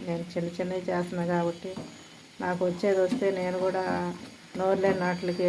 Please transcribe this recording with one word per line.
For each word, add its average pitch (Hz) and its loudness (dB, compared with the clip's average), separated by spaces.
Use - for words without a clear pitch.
నేను 170 -2
చిన్న 170 -2
చిన్నవి 185 -4
చేస్తున్నా 175 -2
కాబట్టి 170 -2
నాకు 180 -2
వచ్చేది 190 2
వస్తే 196 0
నేను 180 -2
కూడా 185 0
నోరు 190 4
లేని 190 4
నాట్లకి 180 0